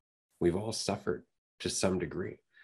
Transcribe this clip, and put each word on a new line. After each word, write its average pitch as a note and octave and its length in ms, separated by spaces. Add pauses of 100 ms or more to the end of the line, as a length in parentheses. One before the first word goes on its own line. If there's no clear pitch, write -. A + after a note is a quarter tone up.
(380)
We've E2+ 180
all A2 160
suffered - 520 (360)
to F2+ 80
some F#2+ 300
degree. E2 400 (260)